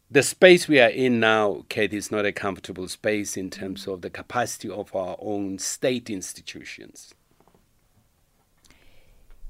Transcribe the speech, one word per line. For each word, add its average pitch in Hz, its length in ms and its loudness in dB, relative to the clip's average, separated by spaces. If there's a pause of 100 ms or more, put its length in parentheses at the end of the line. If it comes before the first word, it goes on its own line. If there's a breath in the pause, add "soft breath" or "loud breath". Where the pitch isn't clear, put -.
the 135 140 4
space 180 460 6
we 143 100 6
are 117 100 8
in 123 300 2
now, 107 480 2
Kate, 104 260 -2
is 101 180 -6
not 107 140 0
a 101 60 0
comfortable 92 560 -8
space 104 480 -4
in 95 140 -8
terms 95 380 -10
of 92 140 -8
the 95 80 -10
capacity - 600 -6
of 95 260 -8
our 90 240 -4
own 101 400 -6
state - 500 -4
institutions. - 1040 -14 (2250 soft breath)